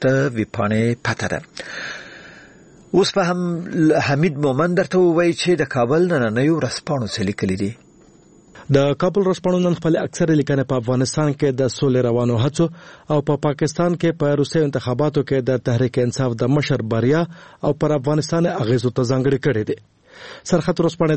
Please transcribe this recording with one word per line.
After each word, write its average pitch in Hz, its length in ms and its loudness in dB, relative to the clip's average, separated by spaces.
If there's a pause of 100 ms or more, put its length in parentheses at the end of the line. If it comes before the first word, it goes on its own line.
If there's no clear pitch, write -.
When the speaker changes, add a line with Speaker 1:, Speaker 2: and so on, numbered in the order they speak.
Speaker 1:
د - 20 2 (300)
ویب 104 200 -4
پاڼې 110 460 0
پته 113 240 -4
ده. - 120 -6 (1500)
اوس 190 160 4 (100)
به 175 120 2
هم 180 100 -4 (680)
حمید 143 400 0
مومن 165 320 0
درته 185 240 0
ووایي 170 300 4
چې 170 280 0
د 135 140 -4
کابل 147 380 2
نننیو 131 460 2
ورځپاڼو 127 540 -4
څه 113 80 -4 (100)
لیکلي 98 340 -2
دي. 104 60 -4 (1040)
Speaker 2:
د 143 160 4 (100)
کابل 185 240 2
ورځپاڼو 180 340 0
نن 175 180 2
خپلې 165 200 0 (100)
اکثرې 160 320 0
لیکنې 135 300 0
په 127 120 0
افغانستان 127 520 0
کې 139 260 0
د 127 140 0
سولې 127 340 2
روانو 120 300 2
هڅو 143 280 0 (480)
او 147 60 2 (100)
په 147 160 0
پاکستان 160 500 -2
کې 165 260 -2
په 143 200 2
روسي 151 200 0
انتخاباتو 139 680 -2
کې 131 200 -2
د 127 200 -2
تحریک 120 300 0
انصاف 123 420 -2
د 127 140 2
مشر 131 360 -2
بریا 123 300 2 (440)
او 147 80 2
پر 147 260 0
افغانستان 156 560 0
اغیزو 117 340 0
ته 123 140 -2
ځانګړې 131 420 0
کړې 110 240 0
دي. - 80 -4 (720)
سرخط 170 320 0
ورځپاڼې 160 360 2